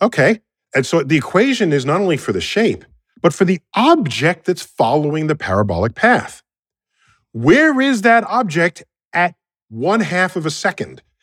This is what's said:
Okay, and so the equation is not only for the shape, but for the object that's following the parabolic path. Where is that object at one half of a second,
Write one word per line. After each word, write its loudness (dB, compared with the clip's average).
Okay, 2
and 0
so 0
the 2
equation 0
is 0
not 0
only 0
for -6
the -2
shape, -2
but 2
for -2
the 0
object 0
that's -4
following -2
the -2
parabolic -2
path. -2
Where 2
is 0
that 4
object -2
at 0
one -2
half -2
of -4
a -2
second, -6